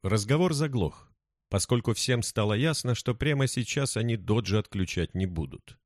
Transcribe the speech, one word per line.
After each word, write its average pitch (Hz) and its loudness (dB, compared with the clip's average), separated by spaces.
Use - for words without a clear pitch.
Разговор 113 2
заглох, 135 -2
поскольку 113 0
всем 120 0
стало 107 0
ясно, 123 0
что 120 -2
прямо 139 0
сейчас 127 -2
они 113 0
Доджа 107 2
отключать 92 -2
не 92 0
будут. 80 -8